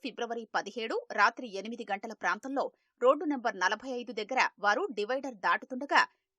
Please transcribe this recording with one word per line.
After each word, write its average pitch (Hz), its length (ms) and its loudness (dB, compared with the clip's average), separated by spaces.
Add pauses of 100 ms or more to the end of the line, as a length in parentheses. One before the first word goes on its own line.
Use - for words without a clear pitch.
ఫిబ్రవరి 233 420 -6 (100)
పదిహేడు 220 420 -4 (160)
రాత్రి 226 420 2
ఎనిమిది 233 380 -8
గంటల 220 200 -8
ప్రాంతంలో 214 520 -2 (380)
రోడ్డు 302 220 6
నెంబర్ 233 340 -2
నలభై 214 320 0
ఐదు 247 220 -8
దగ్గర 202 360 0 (100)
వారు 214 320 2
డివైడర్ 247 440 -4
దాటుతుండగా 254 680 2 (360)